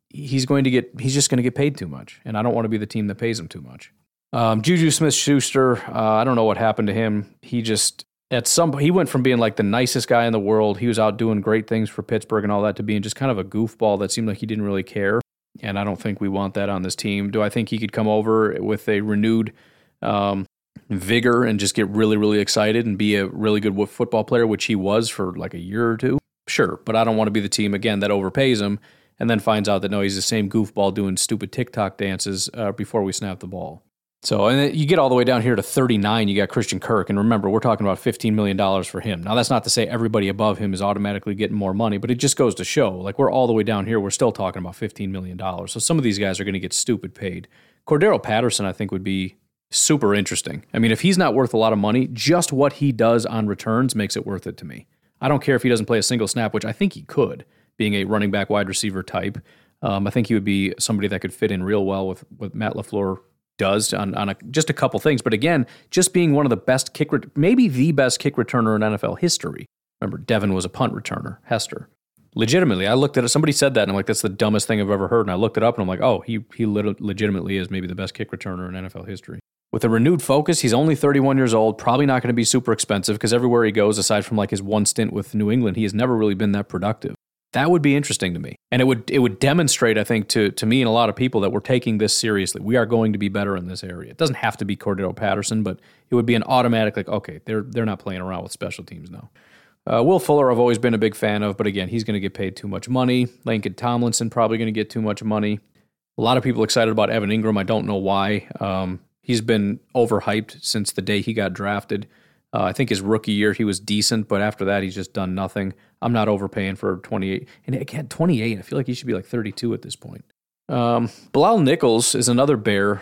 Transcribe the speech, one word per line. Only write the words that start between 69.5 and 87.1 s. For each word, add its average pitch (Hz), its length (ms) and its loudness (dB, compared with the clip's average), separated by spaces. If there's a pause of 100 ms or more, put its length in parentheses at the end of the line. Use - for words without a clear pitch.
Remember, 104 180 -6
Devin 101 360 0
was 92 100 0
a 92 40 -6
punt 117 240 -2
returner, - 520 -8
Hester. - 440 -6 (460)
Legitimately, 113 540 2
I 113 60 4
looked 135 220 2
at 131 60 2
it, 120 60 0
somebody 151 240 2
said 139 220 2
that, 113 80 4
and 98 100 0
I'm - 20 0
like, 98 120 -2
"That's 107 160 -2
the 110 60 0
dumbest 107 380 0
thing 107 140 0
I've 98 100 0
ever 98 160 0
heard." 117 140 2
And 101 100 0
I 90 60 0
looked 104 200 0
it 104 60 0
up, 117 140 2
and 107 60 -2
I'm 92 60 -2
like, 90 120 -2
"Oh, 113 260 2
he, 110 140 -4 (160)
he 113 100 0
lit-, 104 340 -2
legitimately 98 560 -2
is 90 140 -4
maybe 92 160 -6
the 90 80 -8
best 95 180 -8
kick - 200 -10
returner 90 360 -8
in 92 60 -10
N 92 120 -10
F 92 100 -14
L 92 80 -14
history." 95 340 -14 (320)
With - 140 -4
a - 40 4
renewed 127 320 4
focus, 147 380 2
he's 117 160 2
only 147 220 4
thirty-one 139 400 4
years 127 180 4
old, 110 240 2
probably 131 280 2
not 131 160 2
gonna 123 100 0
be 117 100 2
super 123 300 2
expensive, 104 480 -2
'cause 113 120 0
everywhere 120 320 4
he 110 60 2
goes, 104 280 2
aside 104 260 0
from, 117 120 -4
like, 101 140 0
his 98 120 -4
one 101 220 0
stint - 280 -2
with - 200 -8
New 104 200 0
England, 113 240 0
he 107 80 0
has 95 100 -2
never 120 220 2
really 107 180 2
been 101 180 0
that 101 160 -2
productive. - 460 -6 (400)